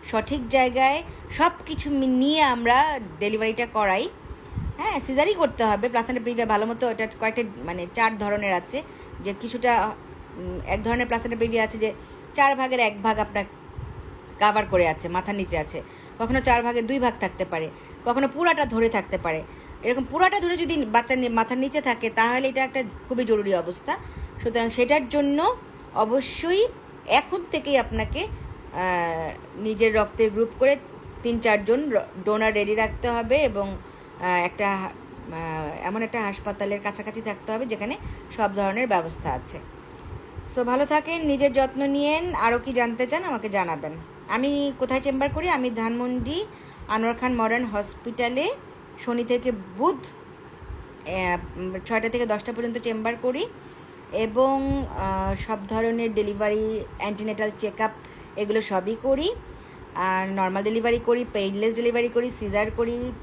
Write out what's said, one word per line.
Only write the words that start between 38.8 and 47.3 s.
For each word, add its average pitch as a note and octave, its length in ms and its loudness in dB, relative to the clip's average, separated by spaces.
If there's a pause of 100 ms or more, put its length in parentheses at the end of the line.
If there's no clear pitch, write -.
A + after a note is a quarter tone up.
ব্যবস্থা E3 440 0
আছে। C3 280 -6 (960)
So, B3 80 2
ভালো B3+ 220 4
থাকেন, D4+ 360 2
নিজের C#4 320 4
যত্ন C4+ 340 2
নিয়েন। D4 480 2
আরও A#3 240 4
কি B3+ 120 -6
জানতে A#3+ 360 2
চান, E4 160 0
আমাকে A3+ 260 -4
জানাবেন। E3+ 420 -2 (360)
আমি C#4 520 2
কোথায় C4 220 0
চেম্বার C#4 280 0
করি? D#4+ 200 0
আমি B3+ 200 2
ধানমন্ডি B3 760 -2 (420)
আনোয়ার A3+ 280 2
খান B3+ 200 0